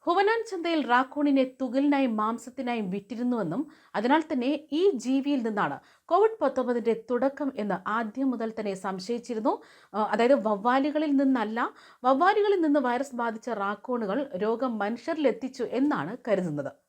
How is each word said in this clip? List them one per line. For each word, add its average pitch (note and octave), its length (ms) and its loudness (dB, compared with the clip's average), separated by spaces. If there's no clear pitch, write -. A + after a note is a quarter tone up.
ഹുവനാൻ G4+ 440 2
ചന്തയിൽ E4 380 -2
റാക്കൂണിനെ C4+ 560 2
തുകലിനായും C4+ 560 0
മാംസത്തിനായും A3+ 720 -4
വിറ്റിരുന്നുവെന്നും, A3 760 -4
അതിനാൽ B3+ 280 4
തന്നെ C4+ 280 -2
ഈ F#4+ 180 4
ജീവിയിൽ C4 520 0
നിന്നാണ് G3+ 380 -2
കോവിഡ് G#4 380 4
പത്തൊമ്പതിന്റെ A#3+ 680 0
തുടക്കം C4+ 460 -2
എന്ന് G3 320 -4
ആദ്യം A#3 420 -2
മുതൽ A3+ 300 -4
തന്നെ G3+ 140 -4
സംശയിച്ചിരുന്നു. A3 880 -4
ആ, G#3 80 0
അതായത്, A3 440 4
വവ്വാലുകളിൽ C#4 680 2
നിന്നല്ല, B3+ 560 2
വവ്വാലുകളിൽ G4 560 4
നിന്ന് D4+ 200 4
വൈറസ് B3+ 340 -2
ബാധിച്ച A#3 340 -6
റാക്കൂണുകൾ A3 880 -4
രോഗം A3+ 420 -2
മനുഷ്യരിൽ A#3+ 500 -2
എത്തിച്ചു A3+ 360 -4
എന്നാണ് A#3 520 -2
കരുതുന്നത്. D#3+ 440 -2